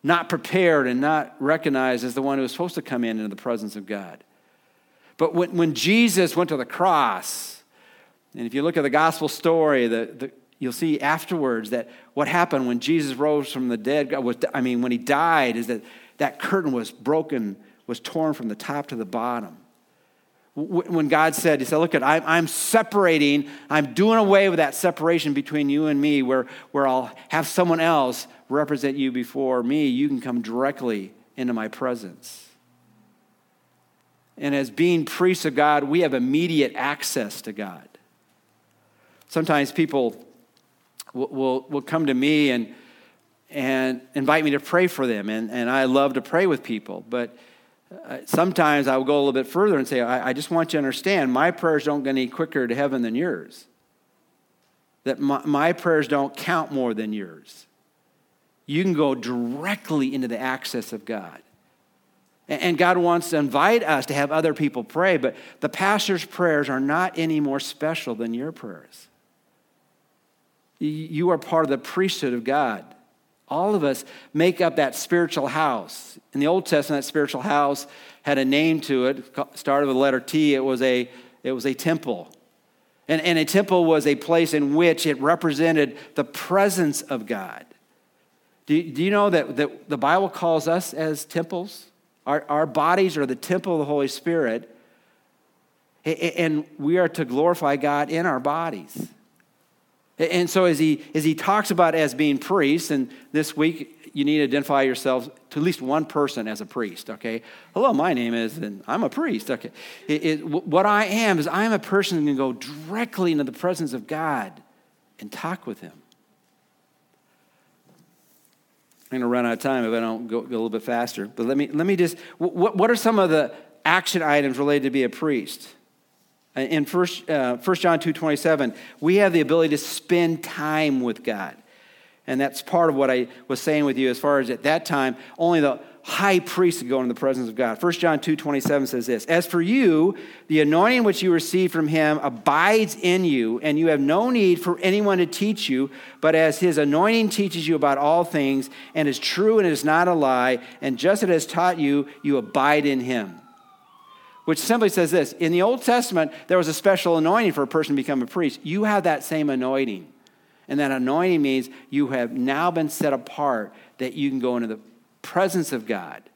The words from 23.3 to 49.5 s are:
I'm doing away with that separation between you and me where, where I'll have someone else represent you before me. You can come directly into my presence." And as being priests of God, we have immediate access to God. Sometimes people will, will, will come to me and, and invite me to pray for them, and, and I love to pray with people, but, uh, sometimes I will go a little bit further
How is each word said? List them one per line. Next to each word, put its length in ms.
I'm 240
doing 240
away 300
with 100
that 160
separation 580
between 360
you 180
and 140
me 220
where, 240
where 140
I'll 240
have 180
someone 340
else 460
represent 480
you 160
before 500
me. 240
You 220
can 120
come 220
directly 680
into 160
my 160
presence." 760
And 180
as 160
being 340
priests 400
of 120
God, 280
we 160
have 140
immediate 600
access 640
to 100
God. 360
Sometimes 440
people 520
will, 160
will, 400
will 140
come 240
to 80
me 360
and, 220
and 500
invite 300
me 80
to 80
pray 260
for 220
them, 200
and, 220
and 180
I 160
love 300
to 80
pray 240
with 160
people, 460
but, 280
uh, 200
sometimes 600
I 100
will 80
go 120
a 40
little 120
bit 140
further 320